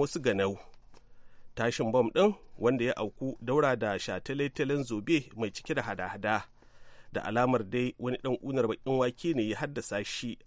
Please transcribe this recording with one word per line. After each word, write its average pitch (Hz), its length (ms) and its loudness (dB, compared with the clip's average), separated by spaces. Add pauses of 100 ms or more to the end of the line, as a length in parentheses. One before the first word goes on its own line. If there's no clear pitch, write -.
wasu - 140 -4
ganau. 98 360 2 (960)
Tashin 117 360 0
bom 120 240 6
ɗin, 202 180 6 (240)
wanda 120 280 2
ya 127 100 2
auku 131 460 -4
daura 135 340 4
da 104 240 0
shataletalen 139 880 -2
Zobe 117 500 0
mai 110 160 -2
cike - 240 -4
da 135 60 0
hada-hada, 101 600 -2 (680)
da - 100 -4
alamar 117 480 2
dai 123 300 0
wani 123 240 -4
ɗan 127 160 0
ƙunar 127 280 0
baƙin 131 300 0
wake 127 380 2
ne 117 80 2
ya 104 140 -2
haddasa 127 480 -4
shi, - 420 -6